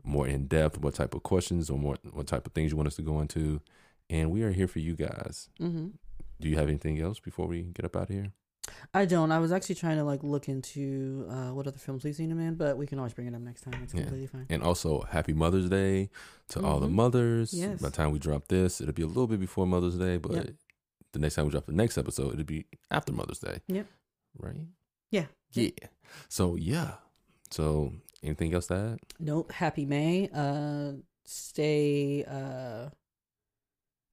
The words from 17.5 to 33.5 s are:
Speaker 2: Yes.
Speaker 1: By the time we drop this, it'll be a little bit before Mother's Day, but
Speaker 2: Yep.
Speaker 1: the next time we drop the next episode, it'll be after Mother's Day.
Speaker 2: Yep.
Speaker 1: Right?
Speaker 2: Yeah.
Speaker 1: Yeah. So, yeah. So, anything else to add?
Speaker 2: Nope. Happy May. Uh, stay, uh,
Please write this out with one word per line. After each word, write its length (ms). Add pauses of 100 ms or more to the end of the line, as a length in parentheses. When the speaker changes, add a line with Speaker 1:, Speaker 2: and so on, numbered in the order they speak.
Speaker 2:
Yes. 280
Speaker 1:
By 60
the 80
time 160
we 80
drop 300
this, 320
it'll 120
be 80
a 60
little 200
bit 120
before 260
Mother's 320
Day, 200
but 160
Speaker 2:
Yep. 160 (640)
Speaker 1:
the 60
next 160
time 100
we 60
drop 140
the 60
next 260
episode, 360
it'll 100
be 220 (260)
after 220
Mother's 260
Day. 280
Speaker 2:
Yep. 200 (500)
Speaker 1:
Right? 300 (420)
Speaker 2:
Yeah. 180 (260)
Speaker 1:
Yeah. 160 (580)
So, 300
yeah. 380 (540)
So, 440 (280)
anything 320
else 140
to 80
add? 240 (200)
Speaker 2:
Nope. 340
Happy 320
May. 480
Uh, 600 (280)
stay, 1040
uh, 640 (1200)